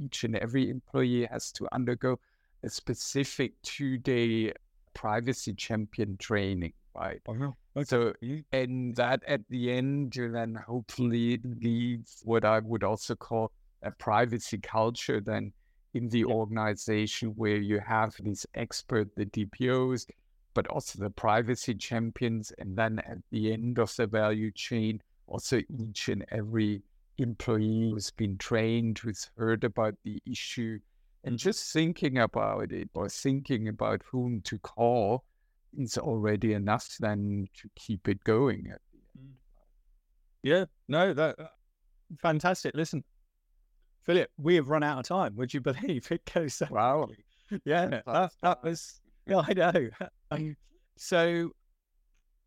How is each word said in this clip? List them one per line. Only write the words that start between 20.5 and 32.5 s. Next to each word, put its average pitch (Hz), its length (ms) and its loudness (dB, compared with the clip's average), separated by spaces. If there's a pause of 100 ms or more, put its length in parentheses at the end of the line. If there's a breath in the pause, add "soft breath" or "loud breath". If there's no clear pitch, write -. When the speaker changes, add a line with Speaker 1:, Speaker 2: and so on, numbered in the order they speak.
Speaker 1:
but - 120 2
also - 300 -6
the 98 140 -2
privacy 113 640 2
champions. 113 800 -2
And 95 180 -8
then 110 240 2
at - 200 -10 (100)
the 110 240 0
end 113 260 -2
of 113 160 2
the 117 120 0
value 107 440 2
chain, 110 520 -2 (240)
also - 340 0 (180)
each 110 300 -4
and - 200 -2
every 107 520 0 (360)
employee 110 720 2
who's 107 200 -6
been 101 260 -2
trained, 113 600 0
who's - 380 -8
heard 113 260 2
about 110 400 0
the 107 220 -8
issue, 113 540 -6 (440)
and 120 140 -2
just - 340 -2
thinking 160 460 2
about 107 540 2